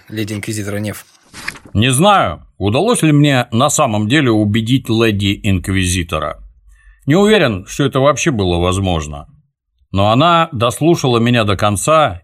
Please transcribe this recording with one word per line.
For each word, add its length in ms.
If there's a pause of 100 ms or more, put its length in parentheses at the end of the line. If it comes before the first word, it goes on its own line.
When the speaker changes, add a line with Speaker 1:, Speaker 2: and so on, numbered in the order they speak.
Speaker 1:
леди-инквизитора 680
Неф. 280 (680)
Speaker 2:
Не 200
знаю, 540 (120)
удалось 440
ли 100
мне 400
на 180
самом 360
деле 240
убедить 600
леди-инквизитора. 1500 (640)
Не 100
уверен, 500
что 180
это 160
вообще 300
было 280
возможно. 680 (640)
Но 200
она 420
дослушала 680
меня 260
до 120
конца 680